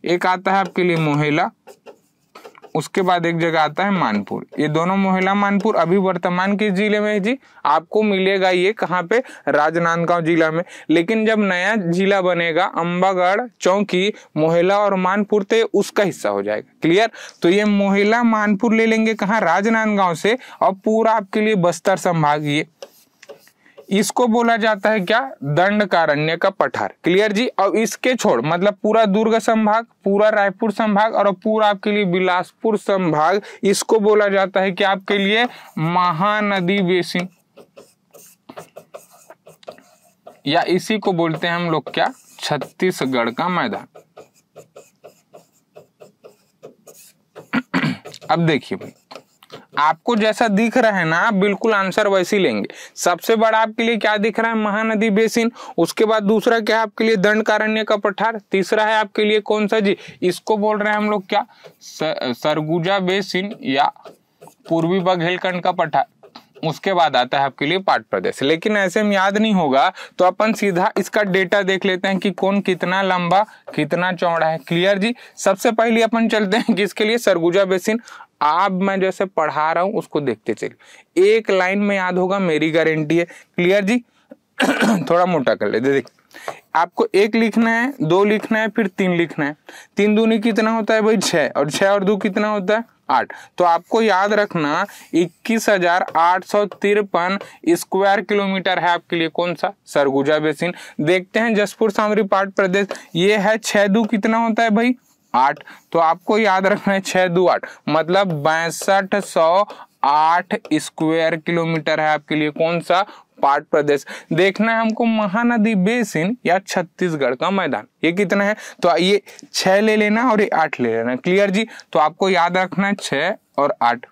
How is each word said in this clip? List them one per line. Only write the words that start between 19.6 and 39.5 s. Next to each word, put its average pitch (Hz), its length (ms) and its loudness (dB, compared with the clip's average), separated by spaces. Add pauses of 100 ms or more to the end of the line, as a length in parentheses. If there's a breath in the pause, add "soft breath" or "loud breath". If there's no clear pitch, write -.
से, 208 220 0 (240 loud breath)
और 175 140 2
पूरा 220 380 0
आपके 214 280 -2
लिए 214 160 2
बस्तर 175 400 0
संभाग, 151 480 0
ये 147 200 0 (1300 soft breath)
इसको 214 360 0
बोला 233 300 2
जाता 214 320 0
है 220 100 0
क्या? 214 200 2 (260)
दंडकारण्य 165 920 2
का 185 140 2
पठार। 123 420 -6 (100)
क्लियर 196 280 2
जी? 226 160 -2 (120)
अब 190 160 0
इसके 226 400 -2
छोड़, 165 280 0
मतलब 175 400 0
पूरा 220 220 2
दुर्ग 220 340 2
संभाग, 220 460 0 (180)
पूरा 202 260 2
रायपुर 202 420 -2
संभाग 214 440 0
और 202 180 2
पूरा 220 340 0
आपके 208 240 -2
लिए 208 140 0
बिलासपुर 185 720 -2
संभाग, 185 640 0 (220 loud breath)
इसको 202 360 2
बोला 214 280 4
जाता 196 340 0
है 196 100 0
कि 185 120 -2
आपके 196 340 0
लिए 208 280 2 (320 loud breath)
महानदी 185 1080 0
बेसिन, 180 440 -2 (3250)